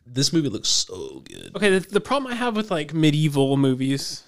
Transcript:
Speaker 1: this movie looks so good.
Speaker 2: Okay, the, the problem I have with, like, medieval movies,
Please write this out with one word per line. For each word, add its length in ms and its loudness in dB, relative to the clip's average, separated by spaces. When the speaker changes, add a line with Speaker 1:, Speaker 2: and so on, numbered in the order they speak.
Speaker 1:
this 280 -2
movie 160 2
looks 220 -6
so 580 -4
good. 260 -18
Speaker 2:
Okay, 240 4
the, 100 -6
the 120 0
problem 320 -2
I 20 -6
have 220 -2
with, 160 -2
like, 220 -2
medieval 640 4
movies, 680 0